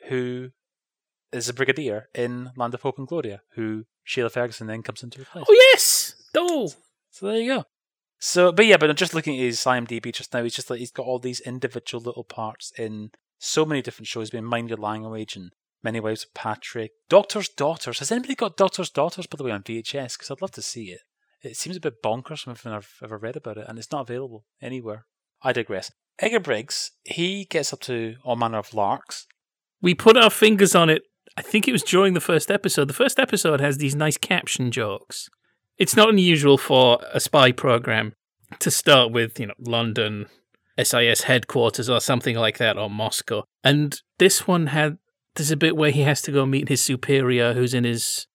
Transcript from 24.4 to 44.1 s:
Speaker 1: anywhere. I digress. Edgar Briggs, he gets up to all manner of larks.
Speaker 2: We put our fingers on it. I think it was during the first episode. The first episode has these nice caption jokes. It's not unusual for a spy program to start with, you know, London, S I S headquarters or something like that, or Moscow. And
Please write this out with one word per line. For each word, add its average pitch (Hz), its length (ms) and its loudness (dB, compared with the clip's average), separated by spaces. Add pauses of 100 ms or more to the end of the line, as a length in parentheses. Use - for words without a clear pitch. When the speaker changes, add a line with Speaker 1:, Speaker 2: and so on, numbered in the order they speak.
Speaker 1:
anywhere. 117 440 -12 (360)
I 131 120 0
digress. 107 360 -6 (300)
Edgar 226 220 0
Briggs, 131 500 -6 (140)
he 190 400 -6
gets 156 260 -4
up 139 100 -12
to 117 440 -8
all 123 100 -2
manner 113 220 -2
of - 160 -8
larks. 107 520 -4 (560)
Speaker 2:
We 180 140 4
put 226 220 8
our 226 120 8
fingers 202 460 6
on 170 140 6
it. 156 140 2 (340)
I - 40 -8
think - 240 0
it - 60 0
was 233 120 0
during 190 300 2
the 175 60 0
first 165 320 0
episode. 170 380 0
The 143 40 -8
first - 240 0
episode 180 440 2
has 143 160 0
these 143 180 -2
nice 151 220 0
caption - 540 -2
jokes. - 580 -6 (500)
It's - 160 2
not 214 140 8
unusual 165 480 6
for 127 420 6 (140)
a - 60 -2
spy 131 320 6
program 120 600 0 (460)
to - 100 -2
start 131 420 2
with, 117 280 -2
you 117 80 -8
know, 101 120 -14
London, 113 680 -4 (500)
S - 160 0
I 120 120 4
S 117 160 2
headquarters 120 680 0
or 120 120 2
something 123 340 0
like 113 220 0
that, 110 200 0
or 104 120 -4
Moscow. 104 540 -4 (200)
And 143 360 2 (180)